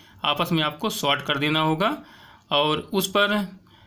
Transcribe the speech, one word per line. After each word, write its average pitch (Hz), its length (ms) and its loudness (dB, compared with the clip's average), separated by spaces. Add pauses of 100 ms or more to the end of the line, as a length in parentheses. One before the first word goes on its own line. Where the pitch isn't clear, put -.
(240)
आपस 160 280 0
में 160 120 2
आपको 151 280 -4
शॉर्ट 139 300 0
कर 143 160 -2
देना 151 240 0
होगा। 160 280 2 (640)
और 151 280 2 (140)
उस 190 160 0
पर 202 240 2 (540)